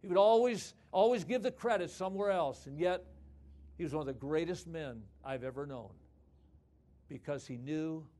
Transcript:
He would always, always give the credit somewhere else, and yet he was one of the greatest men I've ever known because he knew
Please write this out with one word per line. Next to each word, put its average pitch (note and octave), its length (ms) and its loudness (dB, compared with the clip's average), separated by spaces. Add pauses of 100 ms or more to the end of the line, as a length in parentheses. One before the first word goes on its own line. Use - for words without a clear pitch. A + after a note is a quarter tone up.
He - 60 -14
would F3+ 100 4
always, A3+ 560 6 (180)
always G#3 340 4
give A3 180 0
the B3 80 0
credit G#3 400 -2
somewhere G3 400 -2
else, D3+ 360 0
and C#3+ 120 -12
yet F3+ 260 0 (720)
he E3+ 60 -6
was C#3 100 -4
one D#3 80 -2
of C3+ 60 -6
the C#3 60 -6
greatest D#3 520 -2
men C#3+ 380 -8 (220)
I've C3+ 180 -6
ever C3 220 -6
known C3 260 -10 (1200)
because C#3 360 -8
he B2+ 120 -10
knew D#3 500 -6 (120)